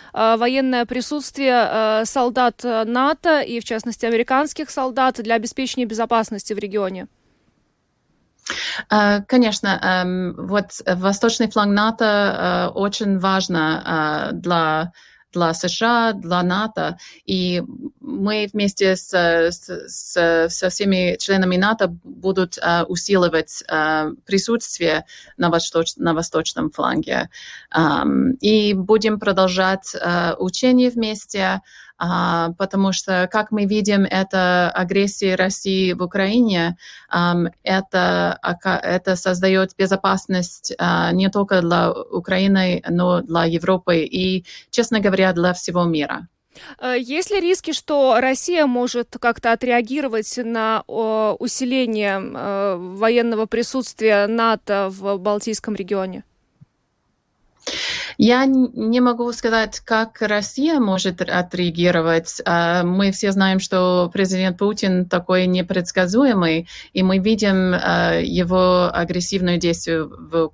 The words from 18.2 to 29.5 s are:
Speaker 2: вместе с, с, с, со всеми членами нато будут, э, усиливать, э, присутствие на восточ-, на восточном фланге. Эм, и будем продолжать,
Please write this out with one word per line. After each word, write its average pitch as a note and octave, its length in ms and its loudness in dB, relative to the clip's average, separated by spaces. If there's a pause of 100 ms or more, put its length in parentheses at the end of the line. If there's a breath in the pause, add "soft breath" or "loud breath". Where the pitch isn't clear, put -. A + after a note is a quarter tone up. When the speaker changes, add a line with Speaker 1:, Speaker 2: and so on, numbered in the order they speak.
Speaker 2:
вместе G3+ 440 2
с, - 160 -8
с, E3+ 560 2 (200)
с, E3 600 2
со F3+ 200 -2
всеми F#3 500 0
членами F#3+ 380 2
нато G3+ 320 2 (160)
будут, F#3 540 -4
э, E3+ 260 0
усиливать, F3 840 0
э, D#3 440 0 (140)
присутствие F#3+ 800 0 (320 loud breath)
на F3 120 0
восточ-, E3 480 0
на E3+ 160 0
восточном D#3+ 580 -4
фланге. - 600 -4 (440 loud breath)
Эм, - 580 2 (100)
и G#3 320 4
будем G#3+ 440 2
продолжать, F#3+ 760 0